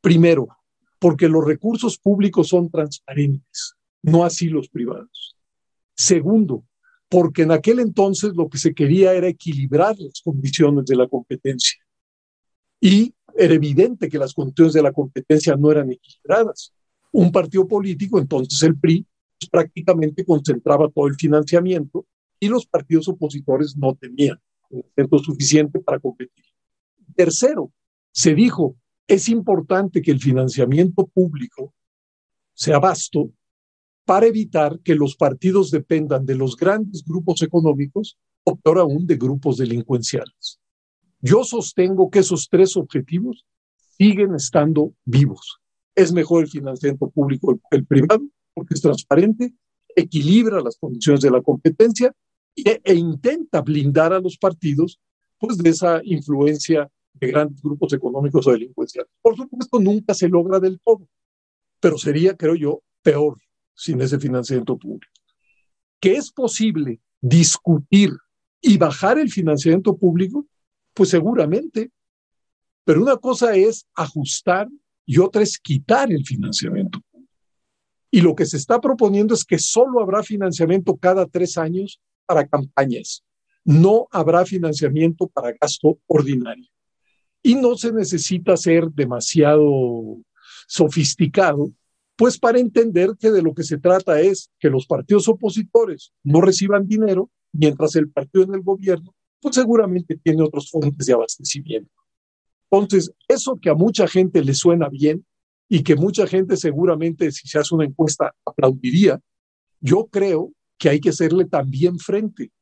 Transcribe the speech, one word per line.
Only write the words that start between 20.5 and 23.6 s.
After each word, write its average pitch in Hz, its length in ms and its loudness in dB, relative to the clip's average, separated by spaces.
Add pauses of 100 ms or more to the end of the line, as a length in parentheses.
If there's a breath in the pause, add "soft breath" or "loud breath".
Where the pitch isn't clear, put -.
todo 147 180 -2
el 139 100 -2
financiamiento 156 920 -2 (340)
y 202 80 -2
los 233 180 -2
partidos 156 420 -2
opositores 143 680 -4